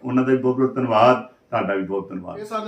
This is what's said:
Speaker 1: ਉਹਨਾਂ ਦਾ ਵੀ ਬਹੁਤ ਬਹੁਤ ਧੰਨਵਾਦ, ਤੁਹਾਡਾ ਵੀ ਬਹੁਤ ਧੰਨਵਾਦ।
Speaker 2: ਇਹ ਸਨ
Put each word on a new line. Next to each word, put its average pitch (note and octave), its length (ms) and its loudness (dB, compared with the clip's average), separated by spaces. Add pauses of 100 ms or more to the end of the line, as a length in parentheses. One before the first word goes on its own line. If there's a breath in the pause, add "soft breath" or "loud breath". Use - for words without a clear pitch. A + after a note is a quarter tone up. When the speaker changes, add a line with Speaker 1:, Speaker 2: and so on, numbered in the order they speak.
Speaker 1:
ਉਹਨਾਂ B2+ 200 0
ਦਾ B2+ 80 0
ਵੀ C3 60 6
ਬਹੁਤ B2+ 200 0
ਬਹੁਤ C3 180 2
ਧੰਨਵਾਦ, A#2+ 480 4
ਤੁਹਾਡਾ G2 520 -6
ਵੀ F#2+ 80 -2
ਬਹੁਤ F#2+ 260 -6
ਧੰਨਵਾਦ। F2+ 300 -12
Speaker 2:
ਇਹ G#3+ 60 -12
ਸਨ A3+ 100 -8 (120)